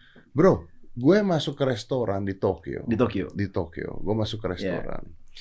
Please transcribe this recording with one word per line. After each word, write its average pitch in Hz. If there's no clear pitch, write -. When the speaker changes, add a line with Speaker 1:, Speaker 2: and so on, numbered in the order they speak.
Speaker 1:
Bro, 147
gue 147
masuk 160
ke -
restoran 117
di 98
Tokyo. 95
Speaker 2:
Di 117
Tokyo? 107
Speaker 1:
Di 98
Tokyo. -
Gue 98
masuk 110
ke 92
Speaker 2:
Iya. -
Speaker 1:
restoran. -